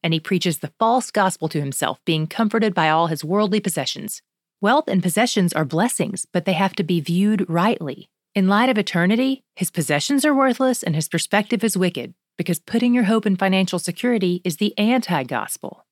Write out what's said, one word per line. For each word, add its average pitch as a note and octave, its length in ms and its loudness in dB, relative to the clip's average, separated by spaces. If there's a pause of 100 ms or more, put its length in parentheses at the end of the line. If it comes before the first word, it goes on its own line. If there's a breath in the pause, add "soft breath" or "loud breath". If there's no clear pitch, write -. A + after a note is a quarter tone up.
and E3 140 2
he D#3 40 0
preaches F3 380 -2
the - 220 -10
false A#3 320 2
gospel F#3+ 380 0
to D#3 100 -4
himself, C#3 460 -4
being D#3 200 0
comforted A3 480 0
by D#3+ 160 2
all E3 160 4
his D#3+ 180 -4
worldly G3+ 360 0
possessions. - 640 -6 (360)
Wealth C4 280 2
and F#3 160 0
possessions F#3+ 500 0
are D#3 100 0
blessings, F3+ 720 -2
but F3 120 -2
they F#3+ 80 0
have F#3 240 0
to G3+ 60 -2
be E3+ 180 0
viewed G3 460 0
rightly. E3+ 640 -2 (240)
In F#3+ 140 2
light G#3+ 220 4
of G#3 100 0
eternity, A3 640 0 (120)
his - 140 -4
possessions D#3+ 560 0
are D4 80 4
worthless C4 480 2
and D3+ 140 -2
his D#3 120 -2
perspective G#3 560 -2
is G#3 140 0
wicked, F3 380 -2 (200)
because F3 220 -2
putting A#3+ 380 0
your B3 80 4
hope A3 240 2
in F#3+ 80 2
financial F#3+ 420 2
security F#3 680 0
is F3 140 -4
the G3+ 180 0
anti-gospel. F3+ 1160 -2